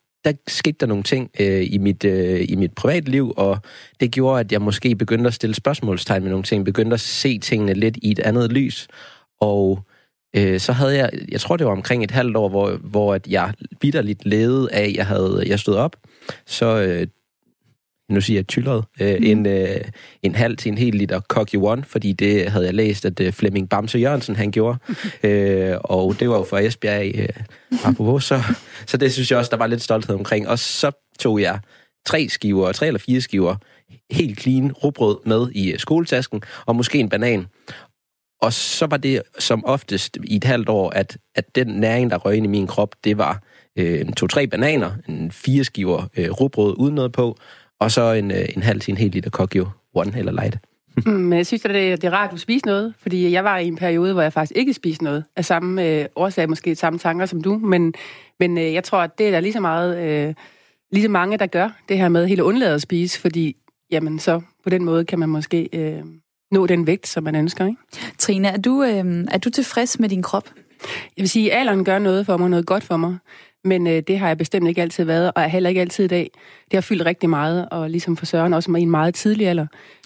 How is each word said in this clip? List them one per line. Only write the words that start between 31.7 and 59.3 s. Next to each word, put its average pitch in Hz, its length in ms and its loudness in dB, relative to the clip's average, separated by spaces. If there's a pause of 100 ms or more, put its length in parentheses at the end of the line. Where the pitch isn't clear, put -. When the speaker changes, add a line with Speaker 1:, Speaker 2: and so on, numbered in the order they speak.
Speaker 1:
tre 156 240 0
skiver, 95 420 0
tre 151 160 -2
eller 143 120 -2
fire 127 220 0
skiver 98 340 0 (560)
helt 131 280 0
clean 131 320 2
rugbrød 127 540 0
med 113 260 2
i, 95 200 -2
øh, 127 80 -6
skoletasken, 143 640 -2 (240)
og 117 100 0
måske 120 240 0
en 113 100 0
banan. 107 360 0 (960)
Og 113 120 2
så - 340 -2
var 147 100 0
det 131 240 0 (180)
som 110 260 0
oftest 123 580 -4
i - 120 -2
et 101 80 0
halvt 120 260 0
år, 98 200 2
at, - 280 -2 (180)
at - 200 -4
den 127 120 2
næring, 110 440 0
der 92 60 -2
røg 101 200 0
ind 110 80 0
i 101 40 0
min 101 180 0
krop, - 360 -2
det 104 140 2
var, 95 260 -2 (340)
øh, 85 240 0
en 78 120 -4
to-tre 139 340 0
bananer, 117 440 0 (160)
en - 240 -6
fire 135 320 0
skiver, 92 400 -2 (140)
øh, 87 140 -2
rugbrød 107 460 0
uden 143 180 0
noget 127 160 0
på, 120 260 -2 (420)
og 110 120 2
så 117 220 4
en, 101 180 0
øh, 92 140 -2 (100)
en 92 80 -4
halv 110 180 2
til - 100 -6
en 95 60 -4
hel 104 140 2
liter 90 180 -4
Cocky 92 320 0 (320)
One 98 240 -2
eller - 140 -2
Light. 110 260 -2 (480)
Speaker 3:
Mm, 220 60 2
men 180 260 2
jeg 175 100 2
synes, 226 180 -2
at 202 80 0
det, 185 280 2
det 180 60 0
er 170 40 2
rart, 202 160 2
at 190 40 -8
du 175 60 -12
spiser 233 300 -2
noget, 214 320 0
fordi 180 320 0
jeg 180 120 2
var 202 140 2
i 175 100 -2
en 170 80 -4
periode, 175 380 2
hvor 180 80 2
jeg 156 120 2
faktisk 156 240 -2
ikke 262 160 2
spiste 160 300 -4
noget, 147 200 -2 (120)
af 175 100 -2
samme, 180 420 0
øh, 151 180 0 (100)
årsag, 175 340 0
måske 160 260 -2
samme 165 240 -2
tanker 175 260 -2
som 180 160 -6
du, 196 160 0
men, 180 360 2 (460)
men, 175 180 0
øh, 160 160 0
jeg 180 100 -2
tror, - 160 0
at 165 180 -2
det 214 100 2
er 208 40 2